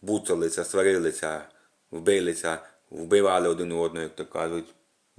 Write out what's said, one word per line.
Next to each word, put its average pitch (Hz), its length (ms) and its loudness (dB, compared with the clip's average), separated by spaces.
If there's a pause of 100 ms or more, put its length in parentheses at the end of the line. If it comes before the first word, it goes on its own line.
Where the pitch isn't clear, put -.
буцалися, 90 600 -2
сварилися, 82 800 0 (500)
вбилися, 82 680 0 (300)
вбивали 90 600 4
один 85 220 -2
одного, 82 320 -2
як 80 120 -10
то 85 100 -8
кажуть. 82 400 -6 (540)